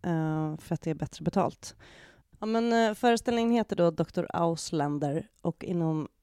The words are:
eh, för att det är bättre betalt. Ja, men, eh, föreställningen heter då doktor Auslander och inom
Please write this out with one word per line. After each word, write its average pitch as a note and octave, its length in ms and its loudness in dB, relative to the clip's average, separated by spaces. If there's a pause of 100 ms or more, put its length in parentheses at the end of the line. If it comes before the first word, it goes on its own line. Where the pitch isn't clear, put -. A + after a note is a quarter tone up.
eh, D#3 540 -2
för - 180 -6
att - 80 -8
det E3 80 -4
är D#3 40 -2
bättre - 300 -8
betalt. - 520 -2 (640)
Ja, G#3+ 60 -6
men, A3+ 260 2
eh, A3+ 220 4
föreställningen A#3 580 2
heter A3 240 0
då E3+ 140 6
doktor E3 420 -2
Auslander D3+ 960 -2 (140)
och - 220 -4
inom D#3+ 440 -2 (140)